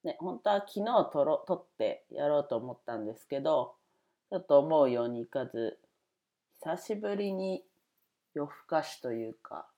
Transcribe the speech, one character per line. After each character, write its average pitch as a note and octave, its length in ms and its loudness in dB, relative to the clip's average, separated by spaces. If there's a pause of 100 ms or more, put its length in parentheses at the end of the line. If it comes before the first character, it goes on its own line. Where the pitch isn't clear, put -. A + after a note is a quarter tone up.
ね、 D#3 160 -4
本 F#3 220 -6
当 G#3 60 0
は G3+ 180 2
昨 G3+ 160 -6
日 A3+ 300 2
撮 D3 100 2
ろ-、 D3 240 2
撮 C3+ 100 0
っ - 80 -16 (120)
て - 360 -4
や C#3+ 160 -2
ろ D3 100 4
う C#3+ 100 0
と A#2+ 80 -2
思 A#2+ 160 -6
っ - 140 -14
た A#2 100 -6
ん G#2+ 80 -6
で G#2+ 100 -6
す - 140 -20
け C#3 140 -4
ど、 D3+ 320 0 (560)
ち G3 60 -6
ょ - 20 -2
っ - 80 -8
と C#3+ 120 8
思 D3+ 240 6
う C3 80 6
よ A#2+ 140 0
う A#2+ 60 -2
に A#2+ 100 -6
い A#2 60 -8
か C3 180 -4
ず、 A#2 340 -4 (840)
久 G#3+ 160 -4
し - 200 -6
ぶ G#3 180 -4
り G3 200 -2
に F#3+ 280 -4 (720)
夜 C#3+ 160 -4 (180)
更 D#3+ 120 2
か - 20 -6
し - 180 -12
と B2 120 -4
い A2+ 160 -4
う A2 60 -12
か - 440 -14